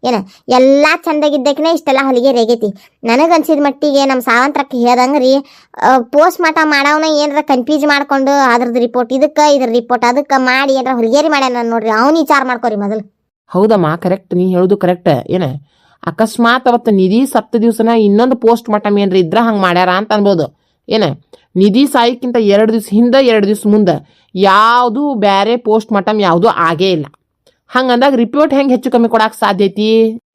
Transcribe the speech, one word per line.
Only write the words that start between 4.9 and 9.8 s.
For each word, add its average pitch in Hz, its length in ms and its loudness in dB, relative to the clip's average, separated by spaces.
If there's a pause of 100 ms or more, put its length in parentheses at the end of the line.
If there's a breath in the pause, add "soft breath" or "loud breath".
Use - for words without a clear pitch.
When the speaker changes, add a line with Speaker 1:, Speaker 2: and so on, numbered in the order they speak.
Speaker 1:
ಆ, 254 180 4
ಪೋಸ್ಟ್ 302 420 0
ಮಾರ್ಟಮ್ 320 280 0
ಮಾಡವ್ನ 294 360 0
ಏನಾರ 294 360 -2
ಕನ್ಫ್ಯೂಸ್ 277 420 -2
ಮಾಡ್ಕೊಂಡು 285 480 0
ಅದ್ರದ್ದು 247 480 0
ರಿಪೋರ್ಟ್ 240 340 -2
ಇದಕ್ಕ, 285 260 0
ಇದ್ರ 285 300 2
ರಿಪೋರ್ಟ್ 240 360 -2